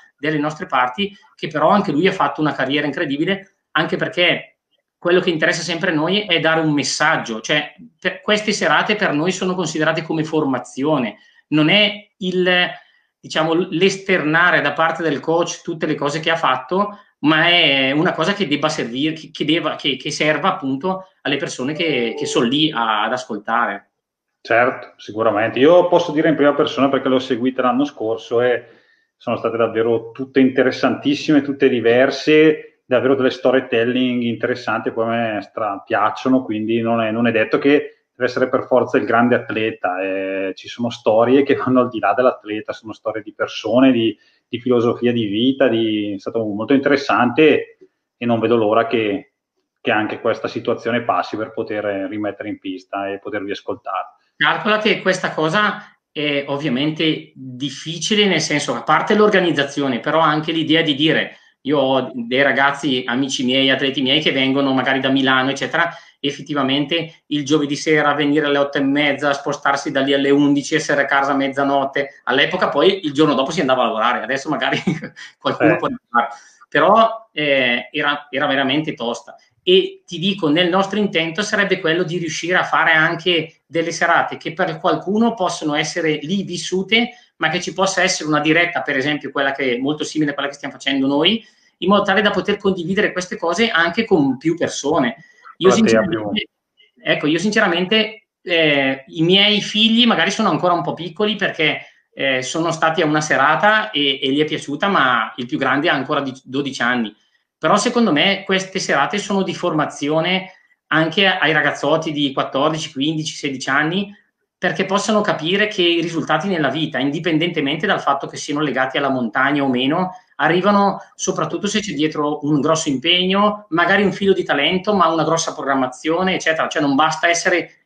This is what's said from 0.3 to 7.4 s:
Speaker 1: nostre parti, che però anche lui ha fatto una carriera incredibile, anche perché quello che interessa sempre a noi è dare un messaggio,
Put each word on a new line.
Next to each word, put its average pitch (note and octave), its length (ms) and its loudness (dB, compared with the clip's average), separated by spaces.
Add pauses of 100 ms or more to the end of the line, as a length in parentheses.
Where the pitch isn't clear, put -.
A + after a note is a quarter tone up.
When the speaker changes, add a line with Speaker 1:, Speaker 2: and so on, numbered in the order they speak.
Speaker 1:
nostre D3+ 280 -4
parti, C3 500 -2 (200)
che E3+ 120 -8
però D3+ 220 2
anche G3 220 2
lui D#3+ 160 2
ha F#3 60 2
fatto C#3+ 260 -2
una D3 140 0
carriera C#3+ 320 -2
incredibile, E3+ 680 -4 (160)
anche D#3+ 260 0
perché D#3+ 600 -2 (380)
quello F3 220 2
che F3 120 0
interessa D#3+ 320 0
sempre F3 260 -4
a E3 40 0
noi F3 280 0
è E3+ 180 0
dare D#3+ 220 2
un D#3 100 2
messaggio, C#3 680 -2